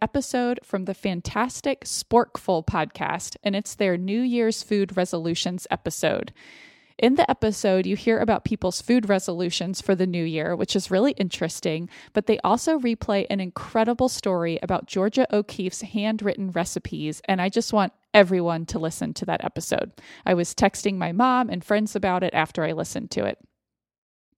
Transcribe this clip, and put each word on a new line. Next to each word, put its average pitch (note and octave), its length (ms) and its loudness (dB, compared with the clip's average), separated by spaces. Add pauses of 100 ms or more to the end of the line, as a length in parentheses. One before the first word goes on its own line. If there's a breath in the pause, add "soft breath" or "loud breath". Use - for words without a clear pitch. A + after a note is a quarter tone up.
episode B3 600 0
from - 220 -4
the G3 80 -6
fantastic A3 920 -2
Sporkful - 840 2
podcast, D#3+ 760 -2
and G3+ 140 0
it's - 180 -6
their F#3+ 220 2
New G3 240 -2
Year's A#3+ 420 0
food G3 360 0
resolutions F3+ 720 -2
episode. - 600 -2 (680 loud breath)
In B3 160 6
the - 160 4
episode, G3 560 2
you G3+ 100 -2
hear A3+ 220 2
about A3 260 2
people's - 380 -2
food A#3+ 260 4
resolutions F3+ 720 0
for - 140 2
the F#3 120 2
new F3 180 0
year, D#3+ 300 0
which - 220 0
is F#3+ 140 -2
really A3 220 4
interesting, E3+ 760 -2 (240 loud breath)
but G#3 140 0
they G#3+ 140 4
also D4 380 0
replay A3+ 520 0
an G3 100 0
incredible A3+ 680 0
story E3+ 520 0
about F3+ 220 -2
Georgia G#3+ 500 2
O'Keeffe's G#3 460 -2
handwritten G#3 680 -2
recipes, E3 720 -4
and F#3+ 160 0
I F#3 80 2
just A3+ 240 -2
want G3+ 220 2 (180)
everyone F3 540 0
to - 120 -6
listen D#3+ 360 -6
to - 100 -8
that E3 180 -4
episode. - 500 -4 (340 loud breath)
I F#3 80 4
was F3 200 -2
texting - 440 0
my E3+ 140 -2
mom B3 360 2
and F3+ 160 -6
friends G#3+ 320 0
about F#3 260 0
it F#3 120 -2
after D#3+ 280 0
I D3+ 100 0
listened - 400 -6
to - 120 -2
it. G2 140 -2 (1000)